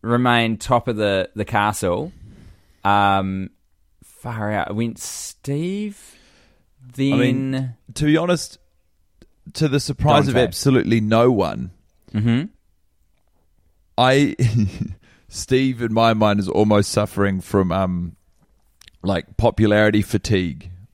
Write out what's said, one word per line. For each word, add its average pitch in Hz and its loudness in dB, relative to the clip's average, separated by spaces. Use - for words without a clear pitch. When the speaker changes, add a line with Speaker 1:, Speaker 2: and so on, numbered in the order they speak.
Speaker 1:
remained 117 0
top - 0
of 117 -4
the, 98 0
the 101 -4
castle. 104 -2
Um, 98 0
far 110 -8
out. 101 -4
Went 113 -4
Steve, 185 -10
Speaker 2:
I 135 -6
mean, 135 0
Speaker 1:
then 131 -6
Speaker 2:
to 147 -4
be 151 4
honest, 175 -2
to 156 0
the 139 0
surprise 143 2
of 131 0
Speaker 1:
Dante. 123 4
Speaker 2:
absolutely 117 2
no 113 4
one, 82 -2
Speaker 1:
Mm-hmm. 117 0
Speaker 2:
I, 131 2
<laughs> - -4
Steve 131 -2
in 113 -2
my 113 4
mind 107 2
is 95 -2
almost 104 2
suffering 101 0
from, 92 0
um, 90 -4
like, 92 -4
popularity 107 2
fatigue 92 -4